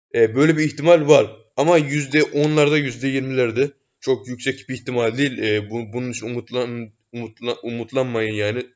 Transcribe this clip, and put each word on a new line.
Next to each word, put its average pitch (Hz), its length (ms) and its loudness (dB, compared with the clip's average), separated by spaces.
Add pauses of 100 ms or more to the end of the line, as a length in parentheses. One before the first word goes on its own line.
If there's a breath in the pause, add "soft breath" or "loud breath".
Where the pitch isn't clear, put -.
(140)
E, 110 200 4
böyle 156 220 4
bir 151 80 0
ihtimal 151 440 4
var. 120 280 4 (200)
Ama 160 220 4
yüzde 143 440 0
onlarda, 151 560 2
yüzde 131 300 -4
yirmilerde 131 640 0 (300)
çok 131 280 -2
yüksek 131 400 -8
bir 127 60 -6
ihtimal 120 440 -2
değil. 135 200 -2
E, 107 320 -2
bu, 110 220 -8
bunun 123 180 -6
için 110 160 -10
umutlan-, 120 680 -8 (200)
umutla-, 117 500 -8
umutlanmayın 117 720 -4
yani. 107 420 -4